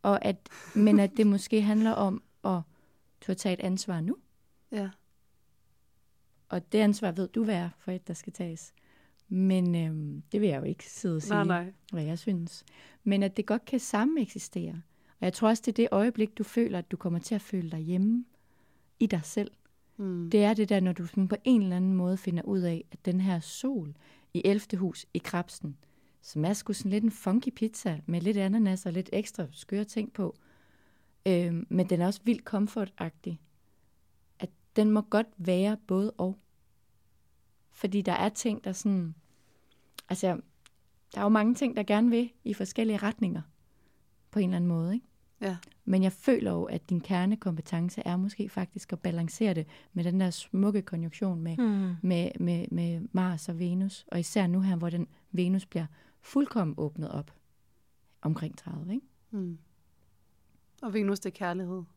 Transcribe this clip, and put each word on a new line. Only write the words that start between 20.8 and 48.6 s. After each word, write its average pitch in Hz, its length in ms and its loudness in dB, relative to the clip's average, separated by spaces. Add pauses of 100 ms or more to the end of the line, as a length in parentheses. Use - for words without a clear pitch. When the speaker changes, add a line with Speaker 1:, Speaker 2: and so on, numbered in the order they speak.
Speaker 1:
når 185 120 2
du 170 140 -4
sådan 190 220 0
på 208 160 0
en 240 180 6
eller 180 140 0
anden 185 180 2
måde 185 220 2
finder 175 260 -2
ud 190 180 0
af, 170 300 -2
at - 140 -20
den 185 160 2
her 185 200 0
sol 180 540 -6 (400)
i 175 100 0
ellevte 202 320 2
hus 185 380 -4
i 170 40 -2
Krebsen, 170 580 -6 (460)
som 151 220 -4
er 185 80 2
sgu 214 200 -4
sådan 196 180 -4
lidt 208 140 0
en 220 60 4
funky 202 460 0
pizza 202 500 -4
med 170 140 0
lidt 202 160 0
ananas 196 500 2
og 175 60 -4
lidt 185 200 -4
ekstra 208 400 -4
skøre 208 320 -4
ting 208 280 -6
på. - 240 -4 (920)
Øhm, 175 440 2
men 185 200 2
den 175 100 2
er 175 60 4
også 202 180 -2
vildt 233 200 0
comfortagtig. 190 960 -4 (960)
At - 120 -8 (260)
den 214 140 6
må 214 100 6
godt 214 260 2 (100)
være 185 400 2 (100)
både 196 240 0
og. 185 280 -4 (1300)
Fordi 196 320 -2
der 180 100 0
er 196 160 0
ting, 220 360 -4
der 190 80 -6
sådan, 185 420 -2 (920)
altså, 185 180 -2 (880)
der - 60 -6
er - 20 0
jo 202 60 2
mange 220 260 6
ting, 240 220 -2
der 214 60 -2
gerne 214 280 4
vil 233 220 0 (120)
i 208 100 -4
forskellige 214 420 -2
retninger. 196 460 -2 (880)
På - 80 -2
en 202 100 2
eller 180 80 0
anden 175 120 2
måde, 170 260 0
ikke? 247 120 -6 (340)
Speaker 2:
Ja. 190 160 -4 (280)
Speaker 1:
Men 190 180 4
jeg 190 100 4
føler - 400 2
jo, 170 120 0
at - 260 -6
din 175 100 2
kernekompetence 180 1040 -2
er 175 120 -2
måske 196 320 -4
faktisk - 440 -8